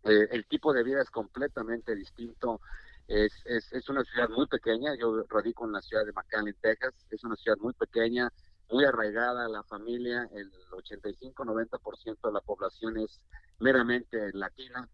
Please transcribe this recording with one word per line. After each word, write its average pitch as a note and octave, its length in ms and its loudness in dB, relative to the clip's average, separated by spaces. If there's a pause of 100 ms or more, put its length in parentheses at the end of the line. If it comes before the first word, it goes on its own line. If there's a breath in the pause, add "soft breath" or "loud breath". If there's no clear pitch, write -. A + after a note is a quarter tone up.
Eh, G#2+ 260 8
el A#2+ 160 -4
tipo D3+ 260 2
de B2 100 4
vida C3+ 180 2
es - 80 0
completamente A#2 840 -4
distinto. A#2 680 -6 (460 loud breath)
Es, G#2+ 260 4 (100)
es, A#2+ 300 -2
es C3 160 -6
una C3+ 160 2
ciudad A#2+ 240 0
muy B2+ 180 2
pequeña. A#2+ 480 0
Yo A2+ 340 0
radico A2+ 360 0
en G#2+ 80 -4
la G2 80 -4
ciudad A2 240 0
de G#2+ 80 -10
McAllen, G#2 480 -4
Texas. A2+ 320 2 (160)
Es G#2+ 160 -10
una A2+ 100 -4
ciudad G#2+ 220 2
muy A#2 160 -4
pequeña, A#2 580 0 (380)
muy C3 160 6
arraigada A#2+ 600 0
a A2+ 40 -4
la A2 140 -8
familia. A#2+ 720 -6
El G2 160 -12 (220)
ochenta G2 380 -10
y G2 60 -8
cinco, C3 280 -12
noventa A2+ 340 -2
por - 200 -10
ciento A2 320 -6
de G#2 60 -4
la G2 60 -2
población G#2 560 -6
es A2 220 -6 (400 loud breath)
meramente A#2+ 720 2
latina. B2 640 -10